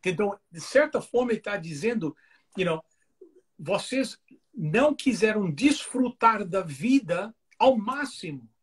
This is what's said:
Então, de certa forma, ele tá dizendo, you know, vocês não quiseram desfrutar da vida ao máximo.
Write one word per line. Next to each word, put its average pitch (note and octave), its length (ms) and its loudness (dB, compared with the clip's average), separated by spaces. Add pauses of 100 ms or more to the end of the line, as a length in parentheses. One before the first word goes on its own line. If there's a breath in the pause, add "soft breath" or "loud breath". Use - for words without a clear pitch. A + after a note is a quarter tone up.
Então, G3 320 -2 (140)
de E3 80 -16
certa C#4+ 420 2
forma, A#3+ 300 -2
ele A3 80 -2
tá G3+ 160 -6
dizendo, E3 600 -4 (420 soft breath)
you F3+ 80 -2
know, E3 180 -2 (760)
vocês G#3 600 -4 (340)
não A#3 400 2
quiseram G#3+ 560 0
desfrutar A#3 960 2
da F#3 160 -2
vida F3+ 720 0 (240)
ao C4 200 6
máximo. G3 720 -6 (140)